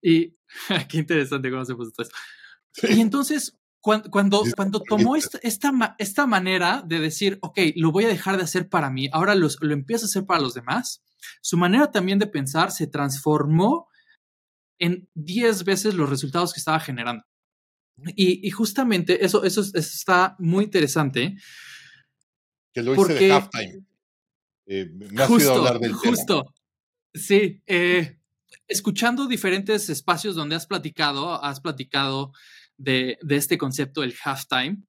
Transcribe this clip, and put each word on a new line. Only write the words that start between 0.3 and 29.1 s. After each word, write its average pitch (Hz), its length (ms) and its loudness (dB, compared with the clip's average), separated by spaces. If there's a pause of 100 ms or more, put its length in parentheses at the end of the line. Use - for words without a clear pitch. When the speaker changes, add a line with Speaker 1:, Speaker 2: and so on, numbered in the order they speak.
Speaker 1:
<laughs> - 400 -4
qué 156 100 -4
interesante 143 520 -2
cómo 131 140 -4
se 123 100 -8
puso 117 160 -10
todo 117 120 -8
esto. - 140 -14 (560)
Speaker 2:
Sí. - 140 -2
Speaker 1:
Y 226 140 6
entonces, 269 560 -2 (240)
cuan-, 214 280 2
cuando, 202 360 4
Speaker 2:
Sí, 175 100 0
Speaker 1:
cuando 196 300 -2
Speaker 2:
sí, - 0 -
Speaker 1:
tomó 220 360 2
Speaker 2:
sí. - 60 -6
Speaker 1:
esta, - 160 -12
esta 240 280 -2
ma-, 233 280 0
esta 240 280 0
manera 185 580 2
de 165 140 -2
decir, 190 420 -2
"Ok, 175 180 -8 (160)
lo 160 160 2
voy 196 140 2
a 226 40 4
dejar 190 280 0
de 185 60 0
hacer 180 260 -4
para 151 200 0
mí", 131 240 -4
ahora 190 220 2
los, 160 260 2
lo 151 120 0
empiezo 214 320 -4
a - 20 -4
hacer 196 180 -4
para 170 160 0
los 123 120 -2
demás, 127 500 -6 (380)
su - 160 -2
manera 214 340 4
también 196 280 0
de 208 80 0
pensar 160 440 -2
se 160 160 -4
transformó 151 1000 0 (920)
en 175 360 -4
diez 185 480 -2
veces 196 320 0
los 151 140 2
resultados 147 440 -2
que - 60 -12
estaba 160 200 -2
generando. 120 440 -8 (920)
Y, 185 320 2
y 175 40 -4
justamente 208 720 0
eso, 185 180 2
eso 196 180 0
es, 196 80 -2
eso 190 80 -4 (180)
está 185 440 2
muy 185 260 0
interesante. 147 680 0 (1400)
Speaker 2:
Que 120 100 -6
lo 127 120 0
hice 180 180 4
de 135 60 0
Speaker 1:
Porque 190 80 8
Speaker 2:
halftime. 123 580 0 (840)
Eh, 95 260 -4
me, 98 160 -18
me 110 140 2
has 233 140 6
oído 143 160 6
Speaker 1:
Justo, - 0 -
Speaker 2:
hablar 123 260 4
del 113 200 -2
tema. 233 240 0
Speaker 1:
justo. 151 200 0 (720)
Sí, 196 540 2
eh, 180 520 0 (480)
escuchando 240 600 -2